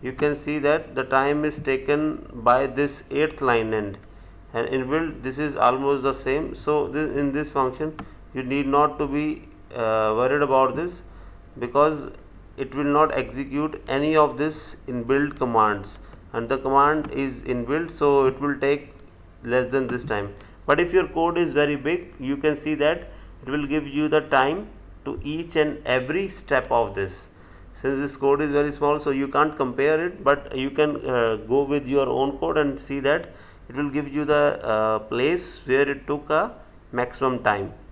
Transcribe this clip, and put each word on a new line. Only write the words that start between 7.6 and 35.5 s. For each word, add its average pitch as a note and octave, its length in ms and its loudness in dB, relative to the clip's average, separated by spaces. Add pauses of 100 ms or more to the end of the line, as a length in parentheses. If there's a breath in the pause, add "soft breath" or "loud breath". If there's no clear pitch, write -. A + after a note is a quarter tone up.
you C3 100 -6
need C#3 240 -2
not C#3+ 320 2
to D3 80 0
be, D3+ 400 -4 (260)
uh, A2 420 2
worried C3 280 2
about C3+ 320 4
this, F3 180 -4 (640 loud breath)
because C#3+ 540 2 (460)
it B2+ 180 -8
will C#3+ 80 -2
not D3 340 4
execute C3+ 680 -4
any D3 280 0
of C#3+ 220 4
this D3+ 380 -6 (100)
in A#2+ 180 -6
build C#3 360 0
commands, G#2+ 580 2 (360 loud breath)
and A2+ 140 -4
the C3+ 100 0
command C#3+ 540 2
is C3+ 320 -4
in B2 220 -2
build, D#3 300 -2
so C#3 320 4
it C3 120 0
will C#3 200 -2
take C#3+ 340 0 (500)
less B2 280 0
than C3 160 0
this B2 160 -4
time. G2+ 300 -4 (340 loud breath)
But D3 120 4
if F3 140 0
your F3+ 140 4
code E3+ 300 0
is E3 160 0
very D3 220 2
big, D#3 440 -4
you C#3 180 -4
can D3+ 180 2
see D3+ 200 -4
that D3+ 340 0 (320 loud breath)
it C3+ 80 -12
will D3 160 -2
give C#3+ 220 -2
you D3 220 0
the D3+ 120 2
time D3 460 0 (380)
to C#3+ 180 -6
each E3 320 -6
and D3+ 300 2
every C#3+ 440 0
step C3 400 -2
of A#2 240 2
this. F#2+ 340 -6 (520 loud breath)
Since C3+ 200 0
this C#3 180 -4
code C#3 240 4
is D3+ 80 0
very D3 220 2
small, D3 280 2
so D3 120 -2
you C3+ 160 0
can't D3+ 280 2
compare C#3 520 2
it, - 160 -10
but C#3+ 340 2
you C3+ 140 -2
can, D3 240 2 (100)
uh, A#2 300 2 (120)
go C3 160 4
with C#3 240 0
your C3+ 220 2
own C3 300 0
code E3 180 0
and C#3+ 220 0
see C#3 220 -8
that C#3+ 280 0 (400 loud breath)
it A#2 60 -12
will C#3+ 160 -2
give C#3+ 200 -4
you D3 140 -2
the, D3 380 4
uh, A2 360 2
place C#3+ 640 -2